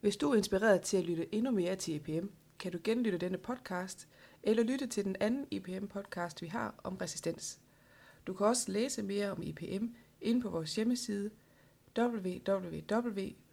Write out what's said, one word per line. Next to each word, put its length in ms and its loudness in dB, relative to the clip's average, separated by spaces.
Hvis 160 2
du 140 2
er 60 6
inspireret 440 6
til 160 0
at 80 4
lytte 300 -2
endnu 160 2
mere 260 2
til 180 -4
I 40 -2
P 100 -8
M, 220 -2
kan 140 -6
du 120 -4
genlytte 340 2
denne 200 -2
podcast, 720 -6
eller 200 4
lytte 240 0
til 180 -2
den 160 0
anden 300 0
I 100 -2
P 80 -12
M 180 -4
podcast, 560 -6
vi 40 -6
har 280 -4
om 120 -6
resistens. 640 -6
Du 80 -4
kan 120 2
også 260 2
læse 300 0
mere 280 0
om 120 -4
I 100 -4
P 100 -8
M 40 -2
inde 220 2
på 60 -4
vores 260 -2
hjemmeside 560 0
W 400 0
W 320 0
W 360 0